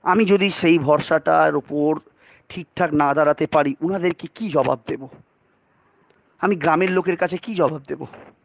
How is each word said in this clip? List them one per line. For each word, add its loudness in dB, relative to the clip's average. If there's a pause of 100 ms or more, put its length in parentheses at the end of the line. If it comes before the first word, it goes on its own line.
আমি 2
যদি 2
সেই 2
ভরসাটার 2
উপর -2 (500)
ঠিকঠাক -6
না 2
দাঁড়াতে 2
পারি, 0
ওনাদেরকে -4
কি -8
জবাব 0
দেব? -8 (1300)
আমি 0
গ্রামের 0
লোকের -2
কাছে -2
কি -10
জবাব 0
দেব? -10 (400)